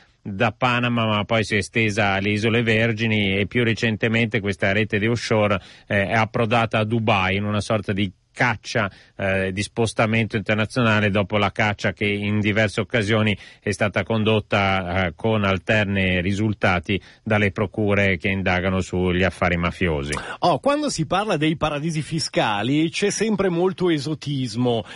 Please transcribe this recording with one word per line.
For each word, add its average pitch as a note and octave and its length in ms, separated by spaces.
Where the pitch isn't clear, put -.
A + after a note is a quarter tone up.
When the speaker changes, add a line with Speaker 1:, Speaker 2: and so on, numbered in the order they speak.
Speaker 1:
da A2 320
Panama A#2+ 520
ma G#2 180
poi A2+ 180
si A2 120
è - 20
estesa G#2 540
alle G2 220
Isole A2 280
Vergini A2 800
e G2+ 80
più B2 160
recentemente A2+ 760
questa G2 320
rete G#2 280
di G#2+ 80
offshore, G#2+ 520
eh, G2+ 220
è G#2 40
approdata A2+ 640
a A2 60
Dubai G#2+ 540
in G2+ 60
una G#2 180
sorta G#2+ 300
di G2 200
caccia, A2+ 560
eh, F#2+ 340
di F#2+ 100
spostamento A2+ 760
internazionale, G#2+ 760
dopo G2+ 260
la G2+ 140
caccia G#2 400
che G#2+ 140
in G#2 340
diverse G#2+ 400
occasioni G#2+ 580
è G#2 120
stata G#2 320
condotta, G2 1040
eh, D#2+ 100
con A2 260
alterne G2 800
risultati G2 800
dalle G#2 280
procure G2+ 640
che G2 140
indagano F#2 500
sugli F2+ 440
affari F2 340
mafiosi. D#2+ 560
Speaker 2:
Oh, E3+ 200
quando C#4+ 300
si D#3+ 160
parla G3 300
dei D#3 220
paradisi D#3 440
fiscali C#3 880
c'è G3+ 200
sempre G3 400
molto F3 400
esotismo, B2+ 960